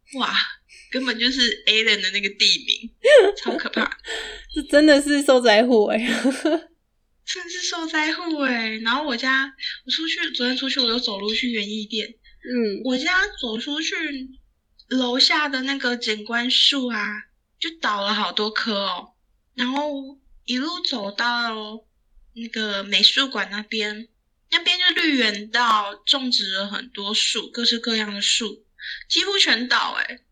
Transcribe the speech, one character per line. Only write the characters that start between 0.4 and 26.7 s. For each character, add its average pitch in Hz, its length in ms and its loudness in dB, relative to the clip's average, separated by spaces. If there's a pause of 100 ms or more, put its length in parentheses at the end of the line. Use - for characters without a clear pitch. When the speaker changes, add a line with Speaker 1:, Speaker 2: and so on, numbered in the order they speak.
Speaker 1:
根 262 160 -4
本 226 120 -2
就 240 120 2
是 247 340 0
Alan 214 360 2
的 185 100 -2
那 196 100 -2
个 202 100 -2
地 196 360 0
名， - 240 -4 (460)
超 - 200 -4
可 - 120 -6
怕。 - 280 -2 (260)
Speaker 2:
<laughs> - 300 -14
这 302 120 -6
真 294 200 8
的 294 160 10
是 285 220 2
受 262 180 6
灾 226 240 8
户 226 220 6
欸。 - 120 0
<laughs> - 1300 -2
Speaker 1:
真 359 240 -8
是 349 140 -10
受 339 240 -4
灾 320 260 0
户 330 280 -4
欸。 226 380 0
然 226 140 0
后 285 120 0
我 254 120 -2
家， 262 380 0 (320)
我 262 40 -8
出 320 180 -2
去， 330 240 -4
昨 254 140 -2
天 254 100 0
出 262 120 -4
去 262 120 -2
我 240 100 0
又 233 80 0
走 226 220 -4
路 208 120 -4
去 240 200 -2
园 208 180 -4
艺 214 160 -8
店。 214 220 -6
Speaker 2:
嗯。 226 760 -6
Speaker 1:
我 254 140 0
家 349 220 2 (200)
走 220 160 -6
出 294 240 -6
去， 330 140 -4 (960)
楼 254 300 0
下 302 300 2
的 269 140 -4
那 277 140 -4
个 254 200 -2
景 214 280 -4
观 240 260 -4
树 254 380 2
啊， 208 340 -6 (360)
就 330 120 -6 (100)
倒 208 220 -2
了 202 100 -2
好 208 200 -2
多 214 180 -2
棵 220 240 -2 (100)
哦。 185 280 -8 (420)
然 247 120 -4
后 277 520 -4 (260)
一 247 140 -4
路 339 220 -6
走 208 300 -4
到 226 760 -4 (480)
那 233 140 -12
个 208 360 -4
美 196 180 0
术 269 260 4
馆 202 220 -4
那 208 120 -6
边， 214 460 -8 (420)
那 339 80 2
边 359 200 2
就 359 240 2
绿 302 140 4
园 214 340 0
道， 214 440 2 (100)
种 262 260 0
植 202 220 0
了 196 140 -2
很 202 240 -10